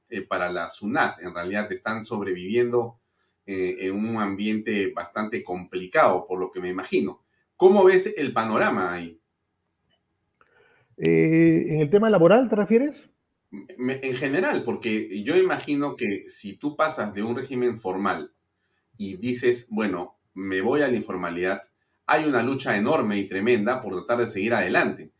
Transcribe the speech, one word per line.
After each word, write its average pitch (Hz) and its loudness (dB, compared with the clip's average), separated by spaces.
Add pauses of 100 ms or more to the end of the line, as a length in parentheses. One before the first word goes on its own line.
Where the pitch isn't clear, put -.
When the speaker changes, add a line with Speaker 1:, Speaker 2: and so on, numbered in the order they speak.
Speaker 1:
eh, 101 -8
para 90 -4
la 85 -6
sunat. 104 -4
En 85 -12
realidad 95 -6
están 110 -6
sobreviviendo, 113 -2 (460)
eh, 92 -4
en 95 -4
un 110 -4
ambiente 104 -2
bastante - -6
complicado, 92 0
por 92 -6
lo 92 -4
que 90 -10
me 90 -4
imagino. 92 -4 (380)
¿Cómo 190 8
ves 185 6
el 139 -2
panorama 110 0
ahí? 85 -10 (1800)
Speaker 2:
Eh, 160 4
¿en 156 0
el 147 0
tema 208 4
laboral 208 8
te 214 -2
refieres? 233 2 (840)
Speaker 1:
Me, 127 -4
en 131 -4
general, 147 -2
porque 107 -4
yo 143 0
imagino 147 0
que 101 -4
si 101 -14
tú - -8
pasas 104 -2
de 101 -6
un 117 -2
régimen 123 -4
formal 92 -4 (680)
y 95 -10
dices, 123 0
"Bueno, 101 -4 (140)
me 95 -4
voy 139 2
a 139 2
la 123 0
informalidad", 92 -4 (500)
hay 156 2
una 123 2
lucha 127 -2
enorme 107 2
y 98 -4
tremenda 113 0
por 98 -8
tratar 104 -2
de 120 0
seguir 110 -2
adelante. 110 0